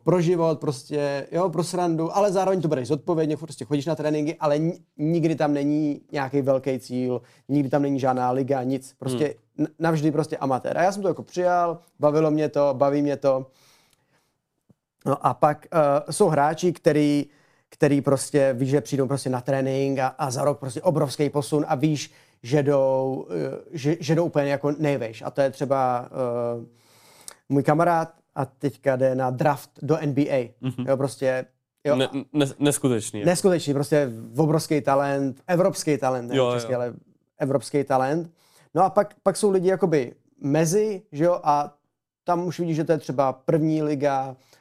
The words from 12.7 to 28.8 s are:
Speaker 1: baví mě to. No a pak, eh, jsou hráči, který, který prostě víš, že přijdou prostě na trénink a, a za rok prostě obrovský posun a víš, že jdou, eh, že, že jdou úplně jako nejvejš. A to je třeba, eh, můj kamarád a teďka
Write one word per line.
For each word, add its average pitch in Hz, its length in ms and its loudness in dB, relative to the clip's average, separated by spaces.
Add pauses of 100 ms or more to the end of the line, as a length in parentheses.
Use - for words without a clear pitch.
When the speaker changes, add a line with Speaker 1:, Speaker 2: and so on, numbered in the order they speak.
Speaker 1:
baví 143 260 2
mě 143 140 0
to. 131 300 0 (1600)
No 143 200 0
a 127 80 2
pak, 151 380 2
eh, 151 400 2
jsou 202 160 4
hráči, 160 440 2
který, 147 540 2 (420)
který 139 320 2
prostě 135 520 2
víš, 127 180 -2
že 143 100 4
přijdou 135 260 -2
prostě 135 240 -4
na 127 100 -2
trénink 135 580 -2
a, 131 80 0
a 131 240 -4
za 135 140 -4
rok 143 140 0
prostě 131 240 -10
obrovský 147 480 0
posun 147 380 -2
a 160 60 -2
víš, 143 360 -2 (320)
že 143 200 2
jdou, 135 680 0
eh, 151 320 -6 (100)
že, 151 280 -2
že 160 140 0
jdou 170 100 2
úplně 143 260 0
jako 143 280 0
nejvejš. 120 440 -2
A - 80 -8
to - 100 -2
je 139 100 2
třeba, 127 580 -2 (540)
eh, 117 40 -16 (840)
můj 139 140 2
kamarád 165 500 2 (220)
a 143 100 -4
teďka 135 520 -2